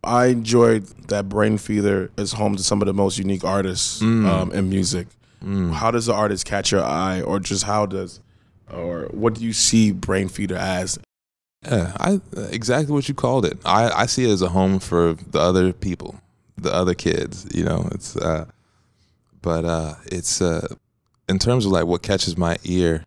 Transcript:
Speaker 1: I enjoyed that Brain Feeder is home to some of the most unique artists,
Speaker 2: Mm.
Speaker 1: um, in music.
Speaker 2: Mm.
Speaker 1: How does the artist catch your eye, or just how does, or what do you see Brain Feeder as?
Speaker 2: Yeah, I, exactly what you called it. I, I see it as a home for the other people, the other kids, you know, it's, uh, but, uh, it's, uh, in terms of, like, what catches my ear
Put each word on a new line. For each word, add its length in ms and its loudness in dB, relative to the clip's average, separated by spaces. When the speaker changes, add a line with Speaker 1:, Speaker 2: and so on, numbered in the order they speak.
Speaker 1:
I 240 4
enjoyed 580 4
that 180 0
Brain 300 2
Feeder 600 0
is 160 -4
home 220 0
to 80 -4
some 180 0
of 40 2
the 80 0
most 240 2
unique 260 -2
artists, 580 -2
Speaker 2:
Mm. 240 2
Speaker 1:
um, 280 2
in 160 0
music. 380 -2
Speaker 2:
Mm. 300 -4
Speaker 1:
How 180 0
does 140 0
the 80 2
artist 320 0
catch 260 -2
your 120 2
eye, 380 -2
or 180 -2
just 240 -4
how 220 0
does, 360 -8
or 400 -8
what 220 0
do 100 -8
you 100 -4
see 380 4
Brain 380 -2
Feeder 260 -6
as? 420 -4
Speaker 2:
Yeah, 300 0
I, 220 0
exactly 420 0
what 160 0
you 60 -4
called 300 2
it. 200 -2
I, 240 4
I 160 2
see 180 0
it 80 4
as 100 2
a 80 2
home 300 2
for 360 2
the 80 0
other 340 4
people, 420 -8
the 160 -2
other 200 2
kids, 600 -4
you 120 0
know, 260 -2
it's, 240 -10
uh, 300 -2
but, 240 -2
uh, 300 -2
it's, 360 -6
uh, 260 0
in 120 0
terms 260 2
of, 60 2
like, 140 4
what 180 0
catches 340 -2
my 260 0
ear 440 0